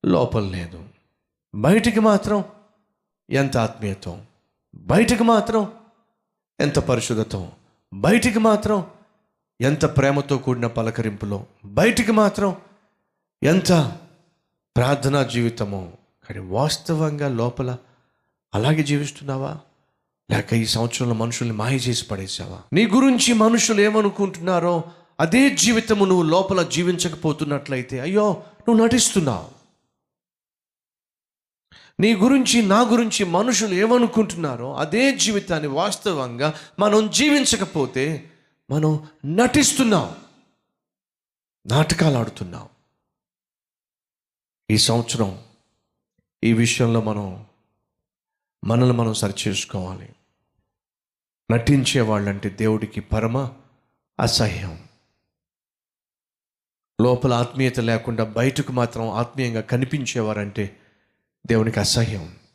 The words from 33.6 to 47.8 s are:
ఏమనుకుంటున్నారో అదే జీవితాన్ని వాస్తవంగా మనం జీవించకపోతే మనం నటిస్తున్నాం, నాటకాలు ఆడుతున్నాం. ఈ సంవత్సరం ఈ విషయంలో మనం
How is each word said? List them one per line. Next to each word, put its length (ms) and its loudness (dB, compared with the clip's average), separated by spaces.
ఏమనుకుంటున్నారో 1000 0
అదే 420 0
జీవితాన్ని 520 -2
వాస్తవంగా 840 -4
మనం 320 2
జీవించకపోతే 1200 0
మనం 380 0
నటిస్తున్నాం, 920 2
నాటకాలు 500 2
ఆడుతున్నాం. 520 -8
ఈ 80 4
సంవత్సరం 640 -2
ఈ 80 4
విషయంలో 480 2
మనం 460 -8